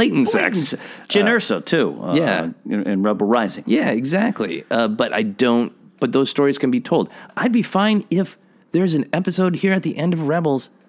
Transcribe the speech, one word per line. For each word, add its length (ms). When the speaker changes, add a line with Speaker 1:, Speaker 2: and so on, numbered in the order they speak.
Speaker 1:
blatant 20
Speaker 2:
sex. 320
Speaker 1:
se-, 180
Jyn 200
Speaker 2:
Uh, 100
Speaker 1:
Erso, 260
too. 400
Uh, 100
Speaker 2:
yeah. 360
Speaker 1:
in, 140
in 200
Rebel 220
Rising. 420
Speaker 2:
Yeah, 240
exactly. 760
Uh, 200
but 240
I 100
don't, 480
but 100
those 180
stories 280
can 120
be 120
told. 280
I'd 160
be 100
fine 480
if 260
there's 220
an 180
episode 420
here 160
at 120
the 140
end 160
of 140
Rebels 420